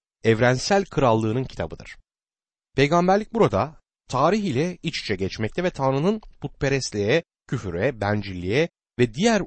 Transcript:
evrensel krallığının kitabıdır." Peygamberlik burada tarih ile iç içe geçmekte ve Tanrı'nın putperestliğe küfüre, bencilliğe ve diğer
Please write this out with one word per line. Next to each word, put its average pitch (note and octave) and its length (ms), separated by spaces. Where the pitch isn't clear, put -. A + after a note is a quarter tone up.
evrensel B2 600
krallığının A2+ 580
kitabıdır." - 540
Peygamberlik F3 580
burada C#3+ 480
tarih E3 360
ile D#3+ 400
iç - 180
içe G#2+ 140
geçmekte G2+ 480
ve F3+ 60
Tanrı'nın C#3+ 500
putperestliğe C3+ 840
küfüre, G#2+ 540
bencilliğe G2+ 680
ve A#2+ 140
diğer G3+ 340